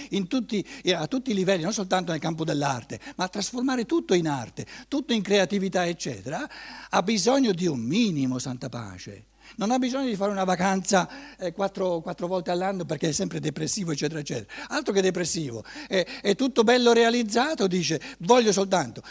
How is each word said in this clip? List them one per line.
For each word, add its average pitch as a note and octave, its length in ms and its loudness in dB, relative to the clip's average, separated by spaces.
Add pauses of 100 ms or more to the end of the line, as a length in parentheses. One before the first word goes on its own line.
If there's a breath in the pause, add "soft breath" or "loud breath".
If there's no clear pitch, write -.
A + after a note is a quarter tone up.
(100)
in F#3+ 160 -2
tutti, G#3 400 -2 (160 loud breath)
e F3 100 2
a D#3+ 140 -2
tutti C4 240 -4
i G#3 40 -2
livelli, F#3 280 2
non F#3+ 100 -2
soltanto F#3 380 -2
nel D#3+ 100 -4
campo D#3+ 240 -4
dell'arte, C#3+ 540 -2 (160 loud breath)
ma F#3 140 -4
trasformare B3+ 580 -4
tutto E4 280 0
in E3+ 120 4
arte, B2+ 400 -4 (220 loud breath)
tutto C4 240 -4
in A3 100 2
creatività, F#3+ 640 2
eccetera, D3 640 -6 (400 loud breath)
ha G3 140 2
bisogno A3+ 480 4
di F3+ 140 0
un C#3+ 120 0
minimo, C3+ 640 2
santa B2+ 280 -8
pace. G2+ 580 -12 (300 loud breath)
Non G3+ 140 0
ha C4 80 4
bisogno C4 280 0
di A3 100 0
fare G3 160 0
una F#3+ 120 0
vacanza, F#3 960 0
eh, F3 140 -4
quattro, F#3+ 480 -2
quattro F3 260 -6
volte F3+ 240 -2
all'anno F#3 340 -2
perché D#3 240 -2
è D3+ 40 2
sempre D#3 280 -2
depressivo, D#3 520 -4
eccetera, D3+ 280 -2
eccetera. - 480 -8
Altro C4 240 -2
che G3 80 4
depressivo, E3+ 640 -2 (220 loud breath)
è, F#3 180 2 (160 loud breath)
è G3+ 140 2
tutto B3 300 4
bello A#3+ 280 6
realizzato, A#3 720 4
dice, E3 340 0 (180 loud breath)
"Voglio A3 340 6
soltanto F3+ 580 0